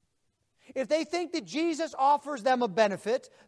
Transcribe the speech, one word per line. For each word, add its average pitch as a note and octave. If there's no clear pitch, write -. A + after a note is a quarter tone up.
If C4
they D#4
think F4
that D4+
Jesus D4+
offers C#4
them B3+
a A#3+
benefit, G3+